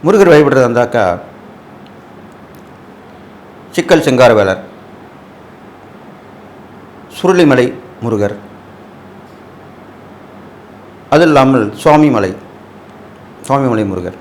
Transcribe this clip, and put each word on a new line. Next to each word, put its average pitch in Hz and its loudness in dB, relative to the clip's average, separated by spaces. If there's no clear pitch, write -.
முருகர் 190 2
வழிபடுறதா 135 2
இருந்தாக்கா, 117 -2
சிக்கல் 170 0
சிங்காரவேலர், 113 2
சுருளிமலை 156 0
முருகர், 104 -4
அது 170 4
இல்லாமல் 135 2
சுவாமிமலை, 143 2
சுவாமிமலை 127 -2
முருகர் 90 -10